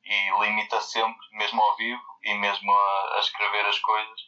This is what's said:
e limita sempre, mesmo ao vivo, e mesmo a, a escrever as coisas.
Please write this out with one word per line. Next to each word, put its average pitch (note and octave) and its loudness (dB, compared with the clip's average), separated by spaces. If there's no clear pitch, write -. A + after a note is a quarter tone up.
e G2 0
limita G#2+ -2
sempre, A2+ -4
mesmo G#2+ -2
ao - 4
vivo, B2 -4
e G#2+ -2
mesmo G2+ 0
a, G2 4
a - 2
escrever G#2 0
as G#2 2
coisas. A2 -2